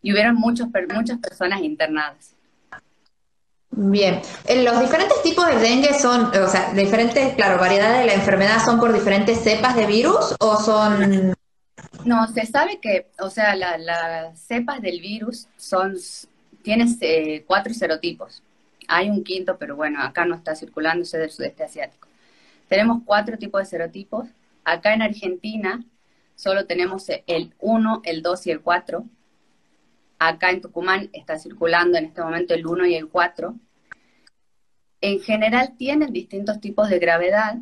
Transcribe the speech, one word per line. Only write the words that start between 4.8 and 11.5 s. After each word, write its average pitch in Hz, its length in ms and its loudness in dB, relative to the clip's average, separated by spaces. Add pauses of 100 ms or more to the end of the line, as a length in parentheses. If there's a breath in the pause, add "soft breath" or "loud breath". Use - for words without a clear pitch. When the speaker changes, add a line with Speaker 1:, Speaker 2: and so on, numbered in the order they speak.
Speaker 2:
diferentes 330 420 2
tipos 339 240 2
de 285 100 4
dengue 254 380 4
son, 247 400 4
o 190 140 4
sea, 185 240 0
diferentes, 233 640 2
claro, 196 260 2
variedades 202 400 4
de 240 60 4
la 202 80 4
enfermedad 196 500 4
son 233 160 4
por 233 120 4
diferentes 202 480 2
cepas 233 360 2
de 214 100 2
virus, 240 540 2
¿o 214 160 4
son? 202 760 2 (720)